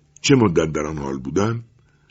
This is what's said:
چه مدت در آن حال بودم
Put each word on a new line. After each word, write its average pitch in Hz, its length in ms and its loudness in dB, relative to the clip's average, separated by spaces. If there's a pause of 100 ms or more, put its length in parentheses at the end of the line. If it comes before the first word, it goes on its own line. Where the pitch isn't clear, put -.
(200)
چه 143 140 2
مدت 82 380 4
در 76 140 -4
آن 78 120 -8
حال 69 200 -6
بودم 104 460 -4 (460)